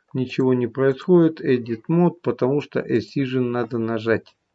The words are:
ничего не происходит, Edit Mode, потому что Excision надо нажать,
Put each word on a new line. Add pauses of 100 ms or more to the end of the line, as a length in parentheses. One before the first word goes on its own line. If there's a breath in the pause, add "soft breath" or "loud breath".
(120)
ничего
не
происходит,
Edit
Mode,
потому
что
Excision
надо
нажать, (200)